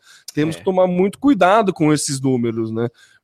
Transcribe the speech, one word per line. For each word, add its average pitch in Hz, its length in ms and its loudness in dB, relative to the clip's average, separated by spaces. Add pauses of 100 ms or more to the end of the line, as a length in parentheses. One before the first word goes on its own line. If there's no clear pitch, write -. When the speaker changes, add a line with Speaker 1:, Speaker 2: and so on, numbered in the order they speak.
(340)
Speaker 1:
Temos 156 220 -2
Speaker 2:
É. - 20 -16
Speaker 1:
que - 60 -20
tomar 185 220 2
muito 185 320 -2
cuidado 202 540 2
com 151 200 0
esses 143 280 -4
números, 117 520 -2
né? 113 160 -2 (360)